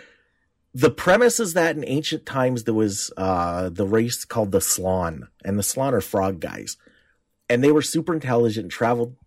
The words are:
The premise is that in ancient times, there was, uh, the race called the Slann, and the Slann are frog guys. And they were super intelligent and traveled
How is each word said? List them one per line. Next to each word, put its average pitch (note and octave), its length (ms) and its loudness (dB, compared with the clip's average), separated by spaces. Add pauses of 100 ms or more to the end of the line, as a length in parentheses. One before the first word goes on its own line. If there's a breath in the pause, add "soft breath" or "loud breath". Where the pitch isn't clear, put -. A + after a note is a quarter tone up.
(720 loud breath)
The - 180 4
premise A3+ 480 4
is G3 140 -2
that E3 220 2
in D3 120 -6
ancient D3+ 380 -4
times, B2+ 380 0
there A2+ 100 0
was, G#2+ 440 0
uh, F2+ 520 -2
the F#2 180 -2
race A2+ 380 0
called G#2+ 260 -2
the A2+ 100 2
Slann, F2+ 640 -2 (160)
and G2+ 140 -2
the G2 60 0
Slann C3+ 320 -2
are G2+ 60 2
frog F#2+ 380 -2
guys. - 380 -10 (720 soft breath)
And A#2+ 140 4
they C#3+ 80 8
were D3+ 100 6
super E3 320 -2
intelligent A#2+ 520 0
and F2 60 -14
traveled A#2+ 440 -2 (120)